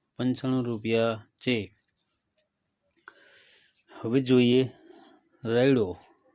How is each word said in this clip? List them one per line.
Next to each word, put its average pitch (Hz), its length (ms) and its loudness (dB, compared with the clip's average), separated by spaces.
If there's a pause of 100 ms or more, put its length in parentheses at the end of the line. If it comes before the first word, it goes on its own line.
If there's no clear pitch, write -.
(160)
પંચાણું 127 480 -4
રૂપિયા 113 640 -2 (120)
છે. 113 380 -6 (2250)
હવે 120 200 -2
જોઈએ 123 500 4 (760)
રાયડો. 120 520 0 (380)